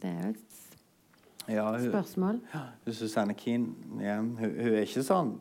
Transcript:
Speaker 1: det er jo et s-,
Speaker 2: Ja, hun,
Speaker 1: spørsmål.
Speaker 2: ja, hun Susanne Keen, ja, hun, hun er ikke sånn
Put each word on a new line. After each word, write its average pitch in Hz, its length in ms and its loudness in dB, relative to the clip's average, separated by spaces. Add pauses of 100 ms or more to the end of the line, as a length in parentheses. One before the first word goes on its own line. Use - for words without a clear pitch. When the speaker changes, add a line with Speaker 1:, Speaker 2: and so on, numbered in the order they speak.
Speaker 1:
det 92 80 -4
er 87 140 -4
jo - 60 0
et 214 80 -4 (120)
s-, - 160 -20 (840)
Speaker 2:
Ja, 107 220 2
hun, 120 200 0
Speaker 1:
spørsmål. 202 500 0 (120)
Speaker 2:
ja, 151 100 -4 (220)
hun 117 80 -4
Susanne 107 400 0
Keen, 120 420 0 (260)
ja, 104 160 0
hun, 117 180 -2
hun 113 380 2
er 107 120 6
ikke 123 180 -2
sånn 156 380 4